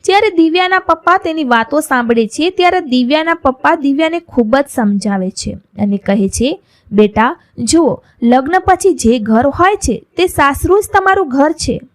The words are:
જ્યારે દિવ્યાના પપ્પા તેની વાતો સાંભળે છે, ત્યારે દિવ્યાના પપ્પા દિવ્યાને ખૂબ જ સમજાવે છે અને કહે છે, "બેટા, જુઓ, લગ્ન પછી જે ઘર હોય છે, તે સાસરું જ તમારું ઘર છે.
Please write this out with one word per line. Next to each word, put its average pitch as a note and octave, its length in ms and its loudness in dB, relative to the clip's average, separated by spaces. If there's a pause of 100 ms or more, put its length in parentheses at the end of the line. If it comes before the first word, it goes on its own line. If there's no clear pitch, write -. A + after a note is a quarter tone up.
જ્યારે G#4 260 2
દિવ્યાના F4+ 480 0
પપ્પા E4+ 380 0
તેની D#4+ 280 -4
વાતો A#3+ 360 0
સાંભળે A#3 460 0
છે, D4+ 240 -2
ત્યારે F4+ 300 0
દિવ્યાના D4 540 0
પપ્પા D4 400 -2
દિવ્યાને D#4+ 460 -2
ખૂબ A#3+ 360 0
જ C#4 80 0 (100)
સમજાવે G3+ 560 -2
છે - 220 -10 (260)
અને G3+ 180 -2
કહે G3 320 -2
છે, C#4 320 -2 (320)
"બેટા, G#3+ 440 2 (220)
જુઓ, C4+ 440 0 (200)
લગ્ન C4 360 2
પછી F#4 360 2
જે A#3+ 240 2
ઘર A3 280 0
હોય F4+ 300 0
છે, - 300 -6 (100)
તે F4+ 100 2
સાસરું E4 560 0
જ - 40 -6
તમારું F#4+ 420 0
ઘર C#4 240 2
છે. - 280 -6 (140)